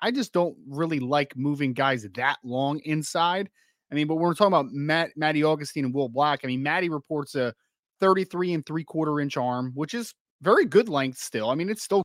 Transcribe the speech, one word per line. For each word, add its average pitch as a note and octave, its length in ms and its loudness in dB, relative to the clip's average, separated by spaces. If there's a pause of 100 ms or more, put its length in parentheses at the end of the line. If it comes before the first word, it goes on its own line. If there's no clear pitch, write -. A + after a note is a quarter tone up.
I A3+ 100 0
just B3+ 200 -2
don't F3 240 0 (120)
really D3+ 320 -2
like C#3 360 0
moving C#3 380 0
guys B2+ 420 0
that C3 280 0
long C3+ 420 -2
inside. E3+ 640 -2 (420)
I C#3 40 -8
mean, D3+ 120 0
but D#3+ 80 0
when D#3+ 80 0
we're E3+ 100 2
talking G3 200 4
about C#3+ 180 2
Matt, D#3 440 0
Matty D3+ 280 2
Augustine D3 420 0
and B2+ 80 -2
Will C3+ 160 -2
Black, C#3 340 0
I C3+ 40 -6
mean, B2+ 160 -2
Matty F3 260 0
reports D3 460 -6
a B2 180 0 (460)
thirty-three F#3 540 2
and D3+ 120 -2
three D#3 180 -6
quarter D3+ 360 -2
inch C#3+ 180 -2
arm, B2 360 -2
which D3+ 220 -6
is A#3+ 180 -8 (280)
very A#3+ 240 6
good A3 220 4
length C3+ 300 -2
still. A2 320 -4
I C3 60 2
mean, F3 140 -2
it's G#3+ 140 -6
still G3 220 2